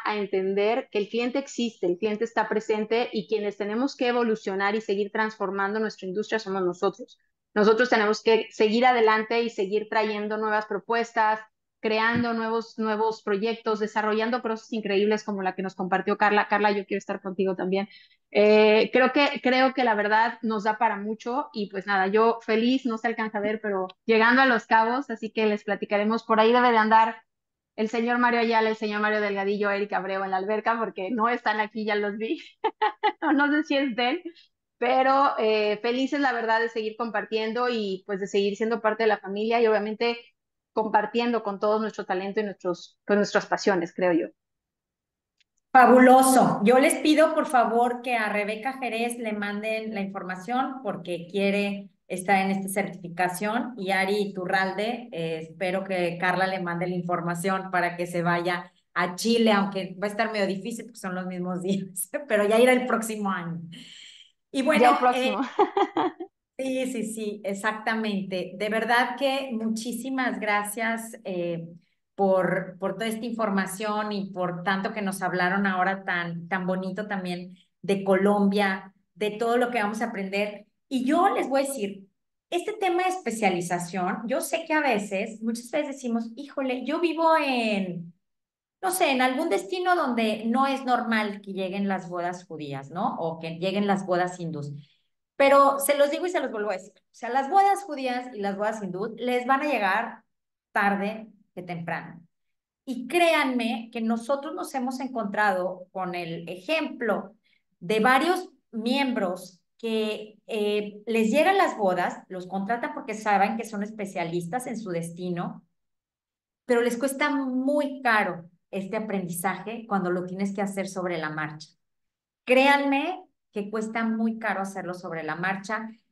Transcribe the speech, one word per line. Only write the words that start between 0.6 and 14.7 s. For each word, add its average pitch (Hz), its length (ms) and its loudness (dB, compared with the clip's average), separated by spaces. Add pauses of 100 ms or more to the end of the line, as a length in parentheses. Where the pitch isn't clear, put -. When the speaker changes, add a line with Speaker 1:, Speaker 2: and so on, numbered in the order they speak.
Speaker 1:
que 208 100 -2
el 202 100 -2
cliente 240 280 -2
existe, 240 480 -4
el 175 120 2
cliente 214 260 -2
está 220 240 -2
presente 220 640 0
y 202 160 -4
quienes 208 300 -2
tenemos 220 400 -2
que 254 100 0
evolucionar 214 680 0
y 220 60 -2
seguir 202 300 -2
transformando 208 680 -2
nuestra 214 280 -6
industria 214 320 -4
somos 190 240 -4
nosotros. 180 560 -2 (340)
Nosotros 220 360 6
tenemos 214 340 2
que 220 280 4
seguir 226 340 4
adelante 226 560 4
y 233 80 -2
seguir 214 400 -2
trayendo 214 480 -2
nuevas 214 280 0
propuestas, 220 760 0 (400)
creando 226 520 0
nuevos, 226 460 -4
nuevos 220 440 0
proyectos, 214 560 -2
desarrollando 220 640 0
cosas 220 300 -6